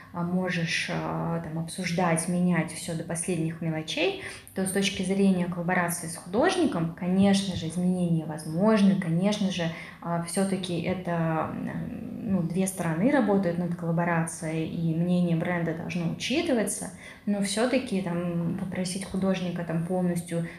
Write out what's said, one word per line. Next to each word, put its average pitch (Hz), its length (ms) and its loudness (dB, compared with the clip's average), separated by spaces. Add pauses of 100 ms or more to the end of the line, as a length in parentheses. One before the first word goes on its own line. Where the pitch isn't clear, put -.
(120)
а, 175 120 -4
можешь, 175 680 0
а, 165 520 -2
там, 160 160 -4
обсуждать, 170 680 0
менять 180 440 2
всё - 240 -6
до 160 80 -6
последних 165 560 -2
мелочей, 165 640 -2 (340)
то 190 100 0
с 190 60 -4
точки 196 320 0
зрения 190 420 4
коллаборации 175 640 0
с - 80 -10
художником, 226 840 0
конечно 190 560 4
же, 165 140 -4
изменения 175 580 2
возможны, 180 720 4
конечно 185 520 2
же, 165 180 -2 (320)
а, 170 220 -2
всё-таки 175 580 0
это, 170 720 0
м, - 760 -6
ну, 180 100 4
две 165 240 0
стороны 185 460 2
работают 196 460 4
над 175 180 -2
коллаборацией, 165 920 0
и 165 260 0
мнение 175 420 2
бренда 170 380 0
должно 170 380 -4
учитываться, 233 800 0 (360)
но 202 160 0
всё-таки, 214 600 0
там, 175 560 -2
попросить 185 460 -4
художника, 180 580 -2
там, 165 240 -2
полностью 175 600 0 (100)